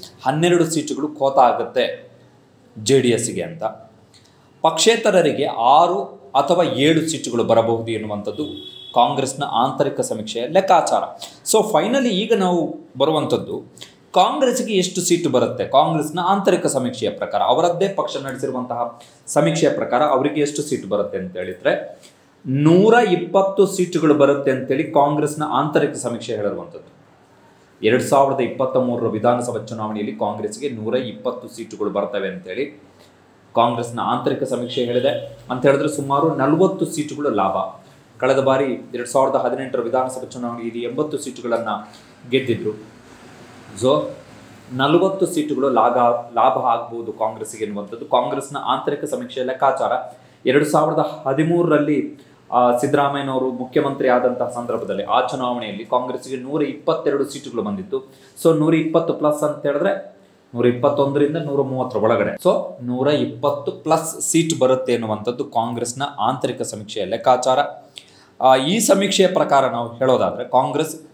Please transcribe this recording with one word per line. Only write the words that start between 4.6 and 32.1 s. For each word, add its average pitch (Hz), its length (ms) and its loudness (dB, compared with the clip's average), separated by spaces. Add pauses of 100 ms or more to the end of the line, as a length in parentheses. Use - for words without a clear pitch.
ಪಕ್ಷೇತರರಿಗೆ 175 800 4 (160)
ಆರು 170 420 6 (320)
ಅಥವಾ 170 300 4
ಏಳು 143 440 2
ಸೀಟುಗಳು 120 360 -2
ಬರಬಹುದು 113 480 2
ಎನ್ನುವಂಥದ್ದು 104 520 -6 (500)
ಕಾಂಗ್ರೆಸ್ನ 127 500 2
ಆಂತರಿಕ 127 560 0
ಸಮೀಕ್ಷೆಯ 117 460 -6
ಲೆಕ್ಕಾಚಾರ. 175 560 4 (440)
So, 220 160 4
finally 220 460 0
ಈಗ 208 260 0
ನಾವು 180 440 0 (200)
ಬರುವಂಥದ್ದು, 127 960 -2 (200)
ಕಾಂಗ್ರೆಸ್ಗೆ 240 600 2
ಎಷ್ಟು 180 260 0
ಸೀಟು 170 280 0
ಬರುತ್ತೆ 120 360 0
ಕಾಂಗ್ರೆಸ್ನ 156 540 0
ಆಂತರಿಕ 180 480 2
ಸಮೀಕ್ಷೆಯ 117 440 -2
ಪ್ರಕಾರ, - 320 -4
ಅವರದ್ದೇ 165 460 2
ಪಕ್ಷ - 360 -4
ನಡೆಸಿರುವಂತಹ 123 760 -6 (260)
ಸಮೀಕ್ಷೆಯ 160 440 2
ಪ್ರಕಾರ 131 320 0
ಅವರಿಗೆ 147 380 2
ಎಷ್ಟು 143 220 -2
ಸೀಟು 104 260 -6
ಬರುತ್ತೆ 98 300 -2
ಅಂತ 92 180 -10
ಹೇಳಿದ್ರೆ, 92 640 -4 (460)
ನೂರ 165 480 6
ಇಪ್ಪತ್ತು 190 720 4
ಸೀಟುಗಳು 165 480 2
ಬರುತ್ತೆ 139 360 4
ಅಂತೇಳಿ 131 340 -2
ಕಾಂಗ್ರೆಸ್ನ 147 640 0
ಆಂತರಿಕ 143 460 0
ಸಮೀಕ್ಷೆ 117 440 -6
ಹೇಳಿರುವಂಥದ್ದು. 90 560 -8 (920)
ಎರಡ್ 120 160 4
ಸಾವಿರದ 135 380 2
ಇಪ್ಪತ್ತ 127 360 -2
ಮೂರರ 117 300 0
ವಿಧಾನಸಭಾ 120 580 0
ಚುನಾವಣೆಯಲ್ಲಿ 110 520 -8
ಕಾಂಗ್ರೆಸ್ಗೆ 107 520 -6
ನೂರ 113 260 -4
ಇಪ್ಪತ್ತು 113 540 -6
ಸೀಟುಗಳು 104 420 -8
ಬರ್ತವೆ 98 380 -4